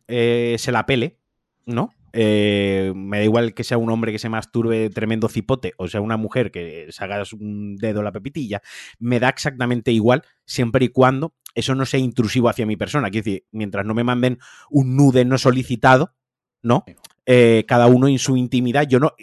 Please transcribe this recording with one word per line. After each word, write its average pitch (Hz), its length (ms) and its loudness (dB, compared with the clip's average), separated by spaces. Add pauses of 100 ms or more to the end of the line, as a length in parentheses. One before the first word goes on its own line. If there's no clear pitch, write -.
eh, 120 520 0
se - 120 -6
la 113 140 0
pele, 135 320 -2 (480)
¿no? 120 240 -6 (240)
Eh, 101 840 0
me 98 220 -8
da 104 60 0
igual 113 320 0
que 120 80 -8
sea 120 160 -2
un 113 100 -2
hombre 113 220 -2
que 107 80 -8
se 117 100 -8
masturbe 113 600 -2
tremendo 110 400 -4
cipote - 480 -6
o 90 120 -8
sea 107 100 -6
una 110 160 -4
mujer 110 340 -4
que 82 400 -14
se - 140 -14
haga 101 200 -8 (140)
un 104 380 -12
dedo 104 240 -4
en 104 60 -4
la 101 80 -6
pepitilla, 107 480 -10 (380)
me 120 200 -2
da 123 100 2
exactamente 123 600 -4
igual 117 320 2 (220)
siempre 127 400 -2
y 117 40 0
cuando 131 440 0 (220)
eso 117 200 -2
no 135 120 -2
sea 139 120 -2
intrusivo 120 480 0
hacia 110 200 0
mi 107 100 -4
persona. 104 320 -4
Quiero 101 160 -6
decir, 98 260 -6
mientras 104 340 -6
no 107 100 -4
me 117 80 0
manden 123 340 0 (320)
un 131 260 2
nude 131 300 6
no 127 140 2
solicitado, 131 760 2 (480)
¿no? 120 240 2 (420)
Eh, 117 400 6
cada 120 200 6
uno 127 200 6
en 135 120 2
su 131 180 0
intimidad. 123 500 0
Yo 127 120 4
no, 156 240 0